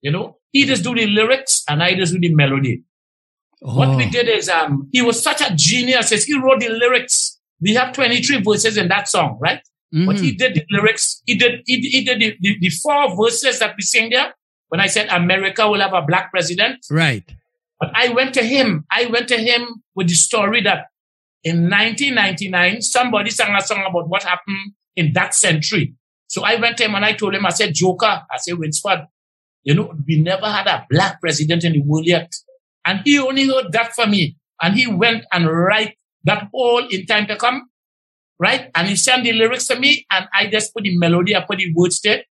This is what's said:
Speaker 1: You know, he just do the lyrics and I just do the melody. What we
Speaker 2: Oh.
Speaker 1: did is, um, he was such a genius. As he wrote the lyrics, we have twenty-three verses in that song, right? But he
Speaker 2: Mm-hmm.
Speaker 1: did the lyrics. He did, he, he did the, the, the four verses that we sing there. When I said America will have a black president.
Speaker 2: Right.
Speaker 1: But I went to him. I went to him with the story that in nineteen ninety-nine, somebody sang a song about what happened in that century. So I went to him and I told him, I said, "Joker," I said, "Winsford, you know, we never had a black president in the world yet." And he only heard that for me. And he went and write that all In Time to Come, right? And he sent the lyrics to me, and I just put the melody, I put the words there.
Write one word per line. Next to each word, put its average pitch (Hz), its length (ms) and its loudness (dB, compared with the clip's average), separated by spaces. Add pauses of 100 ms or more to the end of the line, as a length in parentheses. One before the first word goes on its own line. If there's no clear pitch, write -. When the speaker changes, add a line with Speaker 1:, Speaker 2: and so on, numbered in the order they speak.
Speaker 1:
You 143 80 -4
know, 185 280 -4 (140)
he 277 140 4
just 247 180 0
do 247 100 -4
the 226 120 0
lyrics 214 600 2
and 151 140 0
I 185 120 2
just 180 180 0
do 185 80 -2
the 170 140 2
melody. 135 480 2 (760)
What 135 360 2
we 127 100 2
Speaker 2:
Oh. - 40 -2
Speaker 1:
did 240 180 0
is, 202 200 0
um, 151 440 0
he 254 100 4
was 233 200 0
such 311 180 0
a 254 140 0
genius. 226 580 2
As 208 120 0
he 294 120 -2
wrote 262 240 0
the 233 80 -4
lyrics, 240 720 0 (220)
we 202 140 0
have 254 180 0
twenty-three 247 500 0
verses 214 340 2
in 185 120 0
that 202 200 0
song, 139 320 0
right? 180 200 -2 (320)
But 190 280 2
he 165 120 2
Speaker 2:
Mm-hmm. 190 40 -6
Speaker 1:
did 254 200 0
the 156 140 0
lyrics. 208 560 0
He 233 100 0
did, 240 300 0
he, 254 140 0
he 247 240 0
did 254 160 0
the, 220 200 0
the, 202 200 0
the 175 100 0
four 285 460 0
verses 233 440 0
that 208 160 -2
we 202 60 -8
sing 226 280 0
there. 247 240 -2 (340)
When 170 120 -2
I 196 80 2
said 214 220 -2
America 190 580 0
will 202 120 0
have 190 120 0
a 180 100 0
black 180 300 -2
president. 185 580 -2
Speaker 2:
Right. 147 340 0 (540)
Speaker 1:
But 165 160 -4
I 240 140 2
went 254 260 0
to 254 80 2
him. 226 480 0
I 226 160 0
went 240 220 -2
to 247 80 2
him 240 460 -2 (120)
with 185 140 0
the 175 60 0
story 214 480 0
that 185 240 0 (580)
in 170 240 2
nineteen 226 480 0
ninety-nine, 190 680 0
somebody 233 480 0
sang 208 240 -2
a 196 60 2
song 196 280 -4
about 170 200 -2
what 196 160 -4
happened 196 480 -6 (240)
in 156 160 0
that 180 240 0
century. 160 580 0 (320)
So - 160 -8
I - 140 2
went 226 220 0
to 240 80 2
him 208 100 -2
and 202 80 0
I 214 80 2
told 202 240 -2
him, 190 100 0
I 175 40 2
said, 175 240 0
"Joker," 185 540 0
I - 100 -8
said, 175 200 -6
"Winsford, 160 480 -4 (560)
you 139 120 2
know, 208 180 0 (140)
we 156 120 2
never 190 320 0
had 202 160 -2
a 165 240 0
black 185 300 0
president 160 440 0
in 165 100 2
the 143 80 2
world 156 240 0
yet." 170 260 0 (520)
And 185 200 -2
he 285 140 4
only 269 280 0
heard 262 260 0
that 233 220 -2
for 233 120 0
me. 196 300 0 (240)
And 175 140 2
he 254 140 2
went 226 440 0
and 175 140 2
write 190 500 0 (280)
that 208 280 0
all 247 360 2
In - 180 -6
Time 214 220 0
to 208 80 -4
Come, 254 320 -2 (720)
right? 233 340 0
And 175 140 0
he 202 80 -2
sent 254 280 2
the 233 80 0
lyrics 226 360 0
to 240 100 -2
me, 285 320 0
and 190 240 -2
I 202 140 0
just 214 260 -4
put 226 100 -8
the 185 120 0
melody, 175 400 2
I 180 80 2
put 196 140 -6
the 180 160 -4
words 180 260 2
there. 226 220 -2 (160)